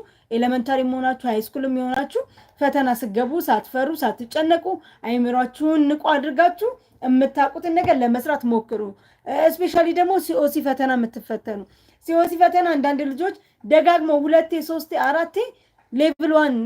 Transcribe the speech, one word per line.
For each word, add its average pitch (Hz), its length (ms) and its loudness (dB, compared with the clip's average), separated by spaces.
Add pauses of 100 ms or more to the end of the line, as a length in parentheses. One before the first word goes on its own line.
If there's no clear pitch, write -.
(320)
ኤሌመንታሪ 247 520 0
መሆናችሁ 254 420 -2
ሃይ 220 160 -2
ስኩልም 262 340 -6
የሆናችሁ 254 460 -4 (360)
ፈተና 285 380 0
ስገቡ 240 360 -4 (100)
ሳትፈሩ 262 540 -2
ሳትጨነቁ 311 680 -2 (380)
አይምሯችሁን 247 840 0
ንቁ 294 240 -2
አድርጋችሁ 311 600 0 (320)
የምታውቁትን 277 760 0
ነገር 349 220 4
ለመስራት 247 480 0
ሞክሩ። 226 360 0 (460)
እ፣ 269 80 -4 (140)
ስፔሻሊ 330 440 0
ደግሞ 349 260 2
ሲኦሲ 294 420 -2
ፈተና 262 320 -2
የምትፈተኑ፣ 226 680 -6 (440)
ሲኦሲ 339 320 0
ፈተና 349 340 4
አንዳንድ 285 340 0
ልጆች 311 300 -4 (280)
ደጋግመው 311 560 4
ሁለቴ፣ 320 320 2 (120)
ሶስቴ፣ 330 280 -8 (100)
አራቴ 320 360 -2 (560)
ሌቭል 311 380 0
ዋን 302 240 4 (100)